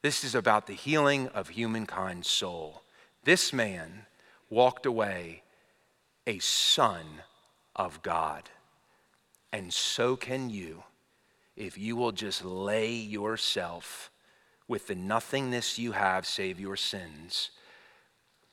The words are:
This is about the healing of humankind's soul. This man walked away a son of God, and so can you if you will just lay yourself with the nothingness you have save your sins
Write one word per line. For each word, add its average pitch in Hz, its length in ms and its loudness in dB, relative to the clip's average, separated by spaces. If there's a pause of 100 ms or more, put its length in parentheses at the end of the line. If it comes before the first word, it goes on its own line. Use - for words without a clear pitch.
This - 200 2
is 127 140 -4
about 107 320 6
the 101 60 -8
healing 143 540 4
of 98 220 -4
humankind's 101 800 -2
soul. 85 540 -4 (400)
This 175 280 6
man 98 540 -2 (420)
walked 123 380 4
away 95 560 -2 (840)
a 104 120 -2
son 85 840 4 (540)
of 90 260 -4
God, 80 480 -2 (1000)
and 92 200 -6
so 123 440 2
can 127 340 -4
you 90 320 -8 (720)
if 98 240 -10
you 110 160 -2
will 120 160 2
just 95 340 -4
lay 101 480 0
yourself 104 1160 -4 (560)
with 113 220 -4
the 98 80 -4
nothingness 117 840 -2
you 117 140 -2
have 95 340 2
save 92 320 -4
your 98 160 -6
sins 87 760 -6 (1040)